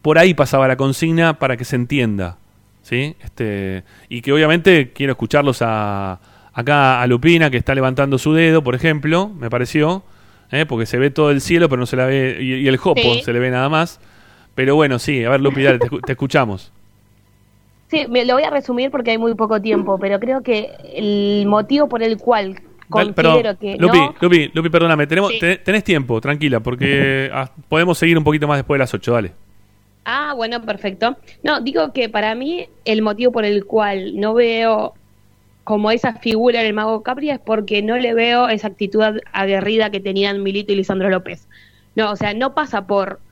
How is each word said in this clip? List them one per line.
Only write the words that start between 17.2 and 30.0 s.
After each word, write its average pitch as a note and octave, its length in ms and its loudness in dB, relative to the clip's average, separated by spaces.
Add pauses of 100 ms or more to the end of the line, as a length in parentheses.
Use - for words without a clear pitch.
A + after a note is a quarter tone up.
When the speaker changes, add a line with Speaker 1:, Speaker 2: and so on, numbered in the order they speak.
Speaker 2:
Sí, D#4 220 0
me, A#3+ 160 2
lo B3 80 4
voy C#4 80 4
a D#4 80 0
resumir C4+ 400 -2
porque A#3+ 220 -2
hay A3+ 60 0
muy A#3 160 0
poco A3 280 0
tiempo, G3+ 360 0
pero G3 220 -2
creo B3+ 220 -2
que A3 260 -2 (260)
el G#3 520 0
motivo G#3+ 420 2
por A#3 140 -4
el A3+ 160 -2
cual G3+ 420 -2 (280)
Speaker 1:
Dale, F#3 260 0
perdón, D#3+ 180 4
Speaker 2:
considero D#3+ 260 2
que G2+ 200 -8
Speaker 1:
Lupi, F3 200 4
Speaker 2:
no C#4+ 220 2
Speaker 1:
Lupi, F3 320 4
Lupi, E3 160 -2
perdóname, E3 380 2
tenemos, F#3 260 0
Speaker 2:
Sí. A3+ 60 -4
Speaker 1:
ten-, F3+ 260 0
tenés G3+ 200 0
tiempo, B2+ 360 0
tranquila, C#3+ 400 0
porque, C3+ 720 0
ah, C3 180 -6 (180)
podemos E3+ 280 2
seguir E3 220 4
un D#3 60 0
poquito D3+ 220 0
más D3 120 0
después C#3 180 -2
de C#3 40 2
las B2 120 0
ocho, A#2 200 -4
dale. G#2+ 200 -2 (720)